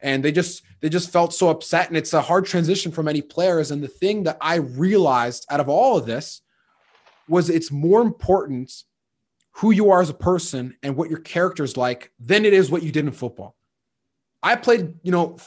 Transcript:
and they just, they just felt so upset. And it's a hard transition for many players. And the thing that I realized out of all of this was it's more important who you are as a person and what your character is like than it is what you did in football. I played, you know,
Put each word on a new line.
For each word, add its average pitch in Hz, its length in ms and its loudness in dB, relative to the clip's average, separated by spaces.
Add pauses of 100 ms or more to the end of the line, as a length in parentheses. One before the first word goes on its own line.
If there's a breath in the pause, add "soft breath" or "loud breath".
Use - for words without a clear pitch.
and 135 240 -2
they 151 60 2
just, 175 320 -4 (160 soft breath)
they 156 100 -4
just 175 220 -4
felt 170 240 2
so 180 140 2
upset. 170 380 -2
And 165 80 -6
it's - 180 -2
a 156 80 4
hard 185 260 0
transition 175 440 0
for 160 120 -6
many 151 180 -2
players. 165 480 -2
And 147 140 -6
the 139 40 -8
thing 202 360 -2
that 160 180 -4
I 160 140 0
realized 135 960 0
out 143 80 0
of 135 100 -2
all 214 280 4
of 120 100 -4
this 117 340 -8 (840)
was 165 200 2
it's 165 220 0
more 160 320 4
important 151 720 -2 (760)
who - 180 0
you 202 220 6
are 180 100 6
as 165 80 -2
a 151 60 -10
person 139 680 -4
and 139 140 -4
what 160 160 -4
your 160 80 -6
character 175 440 -2
is 131 140 -6
like 123 420 -4
than 190 260 2
it 208 80 6
is 185 180 4
what 170 100 0
you 160 100 -4
did 151 140 -2
in 143 60 -4
football. 113 440 -12 (840)
I 196 140 2
played, 196 480 0
you 180 80 -4
know, 175 360 0